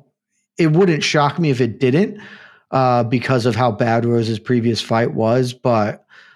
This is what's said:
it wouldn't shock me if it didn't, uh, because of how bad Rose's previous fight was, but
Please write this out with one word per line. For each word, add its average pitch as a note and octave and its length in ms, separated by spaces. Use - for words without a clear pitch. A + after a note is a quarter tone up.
it D#3+ 140
wouldn't E3+ 320
shock C#3+ 340
me E3 100
if C3 140
it A2+ 180
didn't, D#3+ 400
uh, B2+ 340
because A#2+ 420
of A#2+ 80
how A#2 180
bad A#2 320
Rose's A#2 340
previous A#2 440
fight A2+ 320
was, B2 400
but A2+ 500